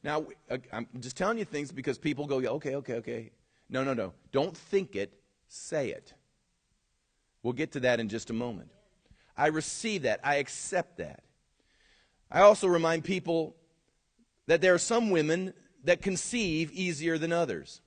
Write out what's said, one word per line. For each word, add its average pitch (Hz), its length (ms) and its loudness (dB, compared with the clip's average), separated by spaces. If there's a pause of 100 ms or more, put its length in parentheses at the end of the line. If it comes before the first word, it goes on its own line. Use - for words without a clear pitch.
Now, 151 260 -4 (220)
uh, 120 100 -4 (140)
I'm 113 140 -8 (140)
just 127 160 -12
telling 214 220 0
you 208 60 -2
things 147 280 -8
because 131 260 -6
people 147 280 -4
go, 139 120 -2
"Yeah, 127 120 -2
okay, 139 260 -4
okay, 131 200 -6
okay." 117 340 -8 (400)
No, 131 140 -2
no, 135 80 -2
no. 101 220 -4 (180)
Don't 147 240 0
think - 400 -2
it, 101 160 -4 (360)
say 139 420 -6
it. - 240 -12 (1300)
We'll 123 100 -2
get 147 200 -6
to 143 80 -6
that 123 200 2
in 110 80 -4
just 110 220 -8
a - 20 -4
moment. 113 380 -8 (680)
I 147 120 2
receive 156 540 -4
that. 110 220 0
I 143 120 2
accept - 600 -4
that. 76 260 -12 (1080)
I 165 100 4
also 202 260 10
remind 165 380 2
people 170 520 -2 (880)
that 165 160 6
there 185 100 8
are 170 60 6
some 233 320 2
women 175 420 2 (320)
that 170 160 4
conceive 175 720 -2
easier 165 460 -2
than 165 120 -2
others. 135 560 -2